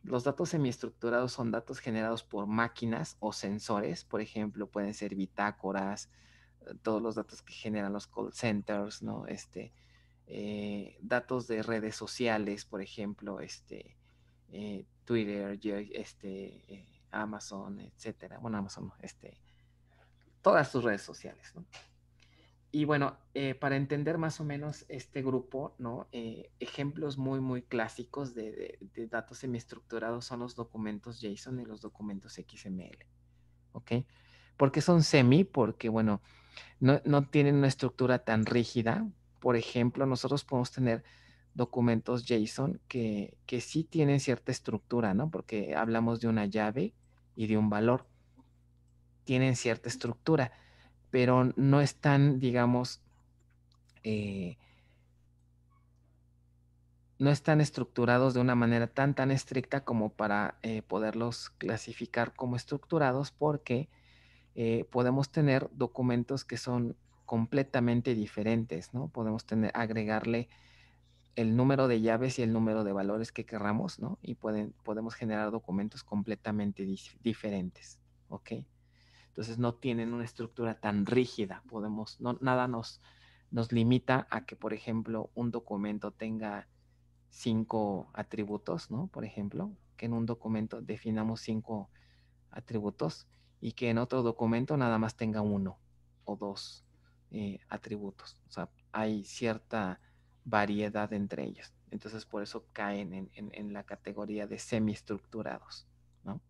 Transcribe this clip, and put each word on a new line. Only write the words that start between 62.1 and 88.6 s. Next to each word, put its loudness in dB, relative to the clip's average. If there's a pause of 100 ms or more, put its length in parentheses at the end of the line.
como -4
estructurados, 0
porque... 0 (640)
Eh, 0
podemos 2
tener 4
documentos 0
que -6
son -2 (300)
completamente 2
diferentes, -2
¿no? -4
Podemos -4
tener, 2
agregarle 0 (880)
el 2
número 6
de 4
llaves 2
y 0
el 2
número 2
de -2
valores -2
que -10
querramos, -2
¿no? -6
Y -8
pueden, -4 (100)
podemos -4
generar -2
documentos -4
completamente -4
dif-, -8
diferentes, -4 (300)
¿ok? -12 (760)
Entonces -8
no 2
tienen -2
una -4
estructura -6
tan 2
rígida, 2
podemos, -6
no, -4
nada 4
nos, -6 (480)
nos -2
limita 4
a -4
que, -14
por -4
ejemplo, -4
un -2
documento -4
tenga -6 (640)
cinco 0
atributos, -6